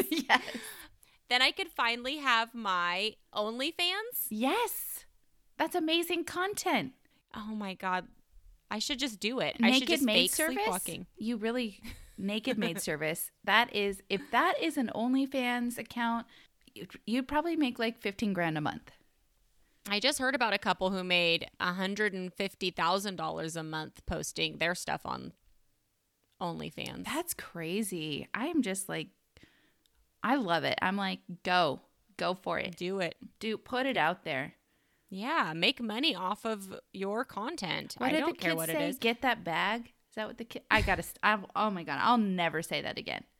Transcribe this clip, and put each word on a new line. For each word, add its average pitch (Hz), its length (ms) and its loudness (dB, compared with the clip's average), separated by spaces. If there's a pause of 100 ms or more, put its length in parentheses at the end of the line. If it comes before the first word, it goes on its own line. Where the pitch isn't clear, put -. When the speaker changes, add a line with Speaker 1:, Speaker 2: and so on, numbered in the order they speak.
Speaker 1:
<laughs> - 100 -2
Yes. 320 300 4 (880)
Speaker 2:
Then 247 120 4
I 285 100 6
could 381 180 -4
finally 240 480 -2
have 233 360 2
my 190 600 0 (180)
OnlyFans? 339 960 -2
Speaker 1:
Yes. 294 760 -2 (520)
That's 311 160 0
amazing 339 520 2
content. 349 640 0 (420)
Speaker 2:
Oh 214 220 -8
my 202 200 -6
God. 185 320 -2 (640)
I 214 100 -2
should 247 200 -2
just 233 200 -2
do 233 200 0
it. 151 220 0
I - 60 6
should 254 140 6
Speaker 1:
Naked 240 60 0
Speaker 2:
just 311 160 4
Speaker 1:
maid 214 180 4
Speaker 2:
fake 185 140 2
Speaker 1:
service? 311 200 2
Speaker 2:
sleepwalking. 185 500 -2 (120)
Speaker 1:
You 226 200 -2
really, 226 420 -2 (200)
Speaker 2:
<laughs> - 180 -20
Speaker 1:
naked 208 400 -2
maid 202 240 0
service. 156 500 -2 (140)
That 220 300 4
is, 202 340 0
if 196 120 0 (100)
that 311 300 4
is 302 160 0
an 247 180 0
OnlyFans 247 800 0
account, 233 480 -2 (480)
you'd, 196 160 -14 (160)
you'd 254 220 2
probably 311 280 0
make, 262 240 2
like, 233 200 0
fifteen 202 340 -2
grand 170 240 0
a 151 40 -2
month. - 300 -4 (1000)
Speaker 2:
I 208 100 0
just 262 180 2
heard 262 160 2
about 233 200 2
a 202 40 4
couple 190 340 2
who 190 120 -2
made 175 420 4 (140)
a 180 140 0
hundred 196 400 0
and 185 200 -6
fifty 190 380 -2
thousand 185 460 0
dollars 160 380 -4
a 160 80 -4
month 156 440 -8
posting 156 500 -2
their 165 160 2
stuff - 320 -4
on 64 280 -6 (1080)
OnlyFans. 160 640 -6
Speaker 1:
That's 285 280 -4
crazy. 165 1000 -4
I 233 140 0
am 330 140 4
just 190 280 -2
like, 160 200 -6 (1120)
I 233 120 4
love 170 280 2
it. - 180 2
I'm 190 160 2
like, 190 220 -2 (240)
"Go. 180 380 2 (360)
Go 175 160 2
for 185 260 -2
it. - 180 -4
Speaker 2:
Do 185 220 -2
it. 170 160 -2 (240)
Speaker 1:
Do, 214 180 -2
put 254 280 -2
it 262 120 0
out 165 260 4
there." 147 300 -4 (560)
Speaker 2:
Yeah, 214 460 -2
make 196 260 2
money 233 340 0
off 185 300 -2
of 202 280 -6 (180)
your 202 320 -4
content. 208 720 -6
Speaker 1:
What 247 100 0
Speaker 2:
I 277 60 2
Speaker 1:
did 311 80 2
Speaker 2:
don't 330 160 -2
Speaker 1:
the - 40 -18
Speaker 2:
care - 100 0
Speaker 1:
kids 165 60 0
Speaker 2:
what 160 120 -2
Speaker 1:
say? 160 60 0 (100)
Speaker 2:
it 294 40 0
is. 262 80 -4
Speaker 1:
"Get 180 240 0
that 247 220 0
bag"? 185 440 0 (220)
Is - 60 -20
that 214 120 -6
what 226 100 -12
the 226 80 -10
kid? - 260 -12
I 214 100 8
gotta. 175 220 2
St-, - 200 -14
I, 214 140 6 (180)
oh 214 140 4
my 180 140 -2
God, 143 180 -2
I'll 240 160 6
never 180 440 2
say 151 200 -2
that - 160 -6
again. - 260 -6 (160)